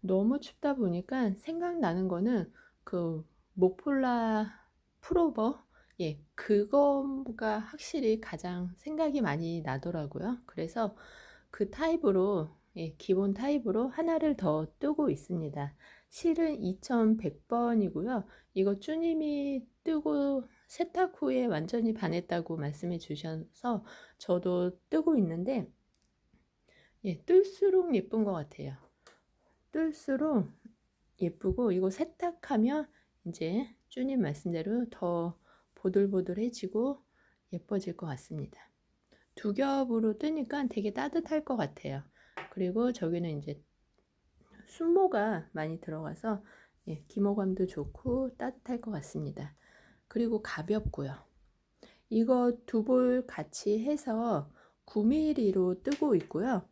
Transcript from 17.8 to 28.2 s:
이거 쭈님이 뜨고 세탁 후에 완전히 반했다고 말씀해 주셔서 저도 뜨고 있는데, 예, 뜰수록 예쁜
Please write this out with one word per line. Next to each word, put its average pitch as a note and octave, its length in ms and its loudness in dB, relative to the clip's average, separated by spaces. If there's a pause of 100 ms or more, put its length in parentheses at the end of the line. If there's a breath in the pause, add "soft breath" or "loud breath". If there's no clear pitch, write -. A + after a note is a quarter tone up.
이거 G3 240 2
쭈님이 D4+ 880 -2 (180)
뜨고 C#4+ 640 0 (180 loud breath)
세탁 F4 560 -2
후에 B3+ 240 0
완전히 A3 460 0
반했다고 E3+ 640 -2
말씀해 D#3+ 420 -4
주셔서 D#3+ 840 -6 (340 loud breath)
저도 F3+ 600 0 (100)
뜨고 D#4+ 300 2
있는데, F#3 520 0 (1400 soft breath)
예, F3 180 -4
뜰수록 F#4 680 6
예쁜 A3 300 2